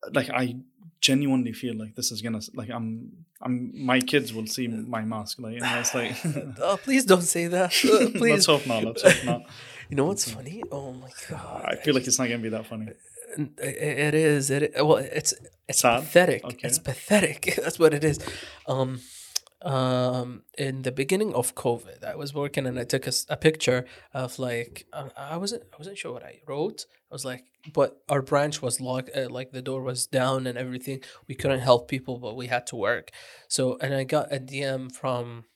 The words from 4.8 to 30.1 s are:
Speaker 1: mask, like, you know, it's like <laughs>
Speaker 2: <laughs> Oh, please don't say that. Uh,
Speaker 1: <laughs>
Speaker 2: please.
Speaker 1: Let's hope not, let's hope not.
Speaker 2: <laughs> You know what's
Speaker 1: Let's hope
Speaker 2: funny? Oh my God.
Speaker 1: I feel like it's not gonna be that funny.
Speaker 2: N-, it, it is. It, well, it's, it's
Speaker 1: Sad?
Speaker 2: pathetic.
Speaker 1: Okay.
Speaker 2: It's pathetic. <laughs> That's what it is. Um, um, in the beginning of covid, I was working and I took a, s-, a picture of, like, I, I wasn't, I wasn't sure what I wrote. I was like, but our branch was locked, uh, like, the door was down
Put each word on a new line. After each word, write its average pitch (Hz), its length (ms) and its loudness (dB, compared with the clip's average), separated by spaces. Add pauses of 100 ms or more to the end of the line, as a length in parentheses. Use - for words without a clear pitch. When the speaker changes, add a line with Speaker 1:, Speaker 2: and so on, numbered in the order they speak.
Speaker 1:
mask, 110 380 -6
like, 113 140 -10
you 120 60 -10
know, 120 200 -2
it's 120 140 -2
like 127 200 -2 (100)
<laughs> 151 200 -4
Speaker 2:
<laughs> 131 160 -10
Oh, 185 160 2
please 262 280 2
don't 185 180 8
say 170 260 0
that. 180 240 2 (120)
Uh, 220 260 6
Speaker 1:
<laughs> - 80 -4
Speaker 2:
please. 233 140 4
Speaker 1:
Let's - 140 6
hope 147 220 6
not, 113 160 2
let's 113 180 -4
hope 185 220 8
not. 120 220 -2
Speaker 2:
<laughs> - 440 -18
You 147 60 -4
know 139 80 4
what's 196 220 0
Speaker 1:
Let's 113 100 -8
hope 123 80 -14
Speaker 2:
funny? 180 260 -12
Oh 139 220 -8
my 127 180 -16 (200)
God. - 360 -10
Speaker 1:
I - 100 0
feel 147 180 2
like 127 120 2
it's 127 140 2
not 123 80 0
gonna 117 140 -2
be 113 80 -4
that 110 160 -6
funny. 110 220 -8 (480)
Speaker 2:
N-, 151 220 -4
it, 135 180 -6 (320)
it 147 60 0
is. 147 360 4
It, 143 260 0
well, 151 220 6
it's, - 360 -2 (340)
it's - 120 0
Speaker 1:
Sad? 120 200 6
Speaker 2:
pathetic. 156 440 4
Speaker 1:
Okay. 123 240 -8
Speaker 2:
It's 127 100 0
pathetic. 180 760 2
<laughs> - 60 -2
That's 165 160 -4
what 156 160 8
it 147 100 0
is. 151 140 4 (500)
Um, 131 320 0 (640)
um, 127 800 0 (140)
in 135 260 -4
the 131 100 -4
beginning 151 420 0
of 120 200 0
covid, - 500 -4
I - 120 -8
was 143 180 -8
working 143 320 -2
and 127 120 -4
I 151 60 -4
took - 220 -2
a, - 20 -4
s-, - 200 -2
a - 80 -2
picture 127 500 2 (280)
of, 127 240 -6
like, 120 540 -6
I, 139 240 -10
I 143 220 -10
wasn't, 202 240 -6 (100)
I - 60 -20
wasn't 196 200 -14
sure - 140 -10
what - 100 -12
I - 240 -20
wrote. 165 380 -4 (260)
I - 40 -16
was 135 100 -10
like, 127 200 -8 (280)
but - 380 2
our 143 120 4
branch 147 380 2
was 123 220 -2
locked, 127 340 -4
uh, 131 140 -2
like, 127 220 -10
the 127 100 -10
door 131 200 -4
was 127 240 -4
down 131 400 2